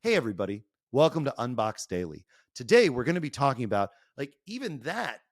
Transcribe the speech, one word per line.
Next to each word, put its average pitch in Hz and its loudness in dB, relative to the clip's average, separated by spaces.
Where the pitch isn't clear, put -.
Hey, 233 0
everybody, 104 -2
welcome 160 4
to 135 -2
Unbox 113 -2
Daily. 87 -6
Today, 202 4
we're 123 -2
gonna 165 0
be 151 -6
talking 131 0
about, 101 0
like, 139 -8
even 220 -8
that 156 -6